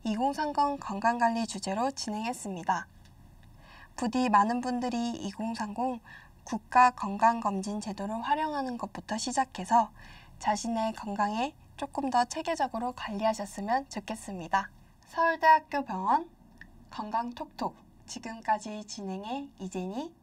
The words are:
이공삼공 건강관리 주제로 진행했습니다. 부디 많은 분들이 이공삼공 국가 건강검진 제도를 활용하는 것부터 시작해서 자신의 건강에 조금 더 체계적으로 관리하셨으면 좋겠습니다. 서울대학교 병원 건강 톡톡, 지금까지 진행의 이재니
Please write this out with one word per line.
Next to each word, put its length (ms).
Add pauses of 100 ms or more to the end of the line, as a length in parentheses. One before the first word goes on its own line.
이공삼공 720
건강관리 680
주제로 440
진행했습니다. 960 (1080)
부디 340
많은 320
분들이 480
이공삼공 880 (440)
국가 480
건강검진 920
제도를 320
활용하는 640
것부터 400
시작해서 720 (480)
자신의 560
건강에 600 (220)
조금 320
더 160
체계적으로 680
관리하셨으면 1000
좋겠습니다. 800 (380)
서울대학교 760
병원 420 (640)
건강 460
톡톡, 420 (300)
지금까지 800
진행의 720
이재니 640